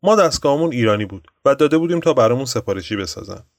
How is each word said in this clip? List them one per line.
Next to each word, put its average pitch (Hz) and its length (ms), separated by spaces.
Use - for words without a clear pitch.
ما 208 120
دستگاهمون 160 560
ایرانی 107 340
بود 95 220
و 139 100
داده 151 220
بودیم 170 220
تا 165 140
برامون 123 320
سفارشی 101 500
بسازن. 95 480